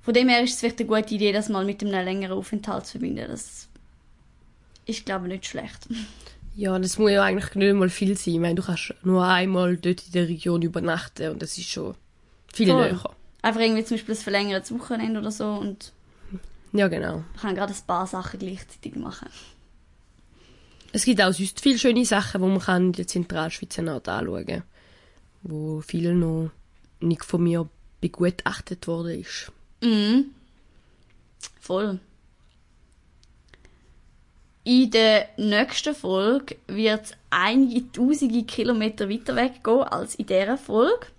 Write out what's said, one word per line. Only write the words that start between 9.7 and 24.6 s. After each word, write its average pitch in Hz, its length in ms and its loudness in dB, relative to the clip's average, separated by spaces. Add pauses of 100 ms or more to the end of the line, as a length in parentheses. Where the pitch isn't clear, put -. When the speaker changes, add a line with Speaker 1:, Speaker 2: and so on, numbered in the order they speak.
Speaker 2:
dort 175 300 -2
in 175 60 -18
der 175 160 2
Region 170 340 0
übernachten 170 680 -2
und - 120 -8
das - 160 -10
ist 175 100 -10
schon - 260 -6 (580)
viel 277 160 4
Speaker 1:
Voll. 254 240 6
Speaker 2:
näher. - 180 -6 (320)
Speaker 1:
Einfach 226 180 0
irgendwie 226 240 2
zum 226 120 -2
Beispiel 214 180 -4
ein 214 60 -6
verlängertes 202 520 -2
Wochenende 226 480 -4
oder 220 100 -4
so 214 220 -6
und 202 400 -8 (800)
Speaker 2:
Ja, 202 160 4
genau. 165 300 -2
Speaker 1:
man 160 60 -8 (160)
kann 202 140 -4
gerade 202 180 -4
ein - 140 -12
paar 185 200 -2
Sachen 185 340 -8
gleichzeitig - 560 -12
machen. - 320 -10 (1600)
Speaker 2:
Es 220 120 0
gibt 208 180 4
auch 190 100 4
sonst 190 280 -4
viele 262 180 4
schöne 240 260 4
Sachen, 202 380 0
die 185 60 2
man 190 120 2
kann 180 260 2
in 180 60 2
der 175 140 -6
Zentralschweiz 170 720 -6
noch 160 260 -6
anschauen 90 420 -6
kann, 175 160 -6 (800)